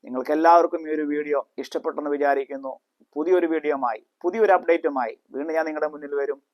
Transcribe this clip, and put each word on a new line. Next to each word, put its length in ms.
നിങ്ങൾക്കെല്ലാവർക്കും 840
ഈ 80
ഒരു 160
വീഡിയോ 280
ഇഷ്ടപ്പെട്ടെന്ന് 540
വിചാരിക്കുന്നു. 560
പുതിയൊരു 400
വീഡിയോയുമായി, 480
പുതിയൊരു 340
അപ്ഡേറ്റുമായി 560
വീണ്ടും 240
ഞാൻ 120
നിങ്ങളുടെ 240
മുന്നിൽ 260
വരും. 200